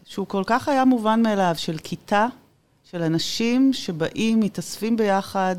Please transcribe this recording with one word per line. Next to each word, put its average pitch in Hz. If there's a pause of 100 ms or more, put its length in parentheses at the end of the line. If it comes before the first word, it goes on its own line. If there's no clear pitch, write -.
שהוא 196
כל 196
כך 226
היה 269
מובן 226
מאליו, 196
של 160
כיתה, 208 (640)
של 170
אנשים 233
שבאים, 214
מתאספים 214
ביחד, 196